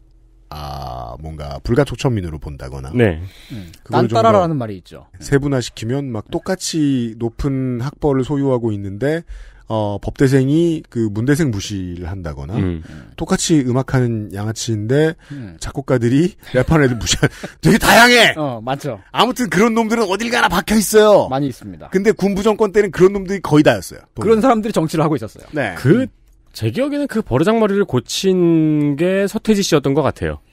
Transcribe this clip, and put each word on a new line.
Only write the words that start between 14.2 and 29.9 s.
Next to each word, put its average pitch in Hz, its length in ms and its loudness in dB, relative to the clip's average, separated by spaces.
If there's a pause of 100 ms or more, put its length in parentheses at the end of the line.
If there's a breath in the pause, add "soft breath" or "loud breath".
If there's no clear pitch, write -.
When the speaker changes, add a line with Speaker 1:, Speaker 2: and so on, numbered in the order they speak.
Speaker 1:
양아치인데, 110 800 -2 (160 loud breath)
Speaker 3:
음. 104 280 -14
Speaker 1:
작곡가들이 135 760 0 (100)
<laughs> - 80 -10
랩하는 147 320 4
애들 123 120 0
무시한, - 320 0 (300 loud breath)
되게 196 200 4
다양해! 226 580 6
Speaker 3:
어, 131 260 -4
맞죠. 127 360 -6 (120)
Speaker 1:
아무튼 214 380 0
그런 220 240 2
놈들은 226 300 0
어딜 202 260 -2
가나 226 200 2
박혀 190 260 0
있어요. 208 540 6
Speaker 3:
많이 139 180 -2
있습니다. 87 420 -12
Speaker 1:
근데 196 220 2
군부 196 320 0
정권 214 280 2
때는 202 200 2
그런 180 220 6
놈들이 196 260 -4
거의 151 240 2
다였어요. 113 380 0 (120)
보면. 127 160 -8
Speaker 3:
그런 220 120 4
사람들이 226 300 2
정치를 160 320 0
하고 156 120 0
있었어요. - 360 -10
Speaker 1:
네. 123 280 -2
Speaker 2:
그, 180 220 4
Speaker 3:
음. - 60 -2 (440)
Speaker 2:
제 110 180 -4
기억에는 277 380 -2
그 220 160 -4
버르장머리를 202 640 2
고친 156 1080 2
게 190 300 0
서태지 202 380 0
씨였던 139 320 0